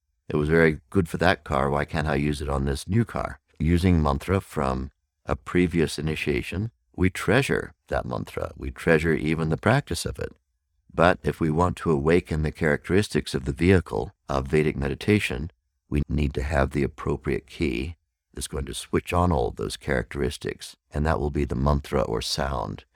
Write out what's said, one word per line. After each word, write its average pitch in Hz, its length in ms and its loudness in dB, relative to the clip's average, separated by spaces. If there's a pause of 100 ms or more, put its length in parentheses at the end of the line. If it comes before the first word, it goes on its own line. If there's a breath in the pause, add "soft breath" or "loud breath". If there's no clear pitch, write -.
(300)
It - 60 -2
was 76 140 2
very 82 300 4 (100)
good 92 200 0
for - 80 -6
that 87 280 0
car. 69 240 0
Why 71 160 0
can't 78 220 -4
I 73 80 0
use 73 260 -2
it 71 80 -4
on 69 160 -2
this 69 220 -4
new 104 180 2
car? - 340 -6 (200)
Using 85 420 4
mantra 76 380 0
from 65 520 -4 (400)
a 67 60 -2
previous 85 600 0
initiation, 76 760 -4 (220)
we 92 160 0
treasure - 640 0 (140)
that - 180 -4
mantra. 55 520 -6
We 67 120 -8
treasure 80 440 2
even 80 340 0
the 78 80 0
practice 110 500 0
of - 140 -8
it. - 140 -8 (600)
But 85 300 4
if 76 160 -2
we 82 100 2
want 82 280 2
to - 140 0
awaken 78 520 2
the 76 80 0
characteristics 80 840 0
of 64 120 -4
the 69 80 -2
vehicle 82 580 2 (160)
of 67 200 0
Vedic 76 280 2
meditation, 69 760 0 (400)
we 73 200 2
need 71 240 0
to 71 100 -4
have 69 280 0
the 71 120 0
appropriate - 640 -4
key 71 480 -4 (380)
that's - 160 -10
going 69 160 -6
to - 80 -10
switch - 400 -4
on 90 180 4
all 62 160 2
of 55 80 -8
those 52 220 -8
characteristics, - 960 -4 (180)
and 73 120 -2
that 78 140 0
will 73 120 -2
be 71 140 0
the 65 100 -4
mantra 69 460 0
or 55 200 -4
sound 62 640 -6 (120)